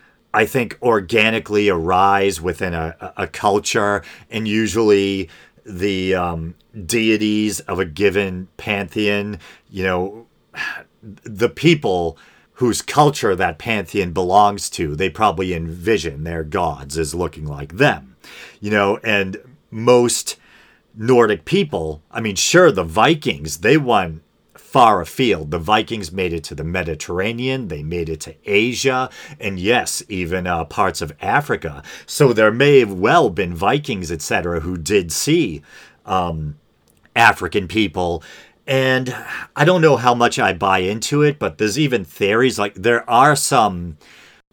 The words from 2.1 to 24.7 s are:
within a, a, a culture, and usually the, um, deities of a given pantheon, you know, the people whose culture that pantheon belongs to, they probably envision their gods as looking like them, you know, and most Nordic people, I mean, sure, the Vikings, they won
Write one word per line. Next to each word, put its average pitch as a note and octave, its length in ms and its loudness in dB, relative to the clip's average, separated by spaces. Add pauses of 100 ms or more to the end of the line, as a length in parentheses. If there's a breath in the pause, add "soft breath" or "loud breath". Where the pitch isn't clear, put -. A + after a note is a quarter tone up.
within F2 320 -4
a, E2 260 -6
a, - 240 -10
a F2 40 -4
culture, G2+ 760 0 (260 loud breath)
and A2 180 -6
usually G2+ 840 2 (360 soft breath)
the, F#2 500 -2
um, E2+ 400 -4 (300)
deities G#2+ 760 0
of F#2 180 -6
a F#2+ 60 -2
given F#2 600 -2 (100)
pantheon, G2+ 800 -4 (300 loud breath)
you F#2 140 -8
know, F#2+ 420 -4 (1000 loud breath)
the A2 260 -2
people G2+ 680 0 (360 soft breath)
whose A2+ 280 0
culture D3 540 2
that F2 220 -2
pantheon G2 540 -2
belongs F#2+ 580 2
to, D2+ 260 -4
they F#2 140 0
probably F#2+ 440 0
envision E2 720 -4
their E2 200 -6
gods D2+ 540 -4
as D#2+ 160 -4
looking E2 320 -6
like C#2+ 320 -10
them, A2+ 380 0 (440 loud breath)
you G#2 120 -6
know, G2+ 320 2
and G2+ 340 0 (320)
most A#2+ 680 2 (580 soft breath)
Nordic A2+ 500 4
people, F2+ 560 -2 (100)
I A#2 100 -8
mean, G#2 140 -4
sure, E3+ 360 6
the F#2+ 120 0
Vikings, F2 760 0
they A#2 180 4
won G2 440 -2 (500)